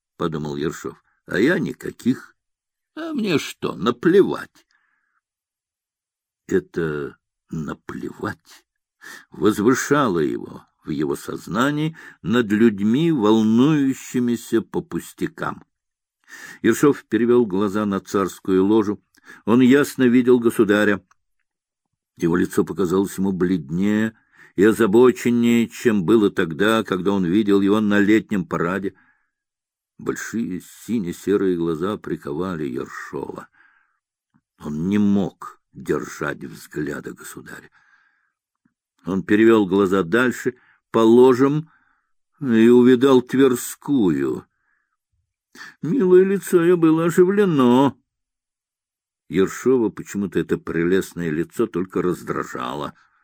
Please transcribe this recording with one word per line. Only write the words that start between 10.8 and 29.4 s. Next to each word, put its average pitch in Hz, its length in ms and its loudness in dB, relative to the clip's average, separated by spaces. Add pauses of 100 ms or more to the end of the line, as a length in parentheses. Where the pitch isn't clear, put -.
в - 60 -10
его 71 260 -4
сознании 143 800 -6 (260)
над 107 300 0
людьми, 113 580 2
волнующимися 120 1500 0
по - 180 -8
пустякам. - 840 -10 (1000)
Ершов 127 420 2
перевёл 117 420 2
глаза 101 400 -2
на 98 140 -4
царскую 95 640 -2
ложу. 104 380 0 (420)
Он 120 160 2
ясно 131 440 2
видел 127 340 4
государя. 104 680 2 (1120)
Его 87 200 0
лицо 92 280 0
показалось 92 540 -2
ему 95 140 -2
бледнее 92 840 -2 (420)
и 92 80 4
озабоченнее, 117 1040 2
чем 107 360 0
было 104 260 4
тогда, 98 540 0
когда 95 280 -4
он 95 120 -2
видел 101 360 0
его 101 200 2
на 104 200 2
летнем 101 440 0
параде. 90 500 -6 (1040)